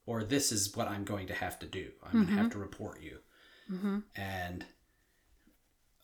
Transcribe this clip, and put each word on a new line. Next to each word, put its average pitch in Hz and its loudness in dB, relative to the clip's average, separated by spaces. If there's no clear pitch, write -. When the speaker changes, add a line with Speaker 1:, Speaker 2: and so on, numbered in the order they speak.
Speaker 1:
or 113 -2
this 131 2
is 101 2
what 113 2
I'm 101 -2
going 101 -2
to 95 -4
have 90 -2
to - -8
do. - -6
I'm - -4
gonna 214 8
have 202 6
Speaker 2:
Mm-hmm. - 2
Speaker 1:
to 208 -4
report - -8
you." - -12
Speaker 2:
Mm-hmm. 196 0
Speaker 1:
And 92 -4